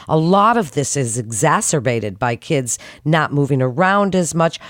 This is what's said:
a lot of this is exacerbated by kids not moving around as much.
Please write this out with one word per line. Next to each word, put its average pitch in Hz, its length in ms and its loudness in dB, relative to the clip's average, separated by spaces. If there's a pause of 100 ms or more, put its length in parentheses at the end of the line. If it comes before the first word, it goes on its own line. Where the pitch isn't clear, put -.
a 156 80 0
lot 196 400 4
of 180 160 -2
this 143 240 -4
is 120 220 -2
exacerbated 117 1000 -2
by 120 160 -2
kids 131 440 -4 (260)
not 151 280 2
moving 143 300 0
around 185 540 0
as 170 180 0
much. 165 240 0 (120)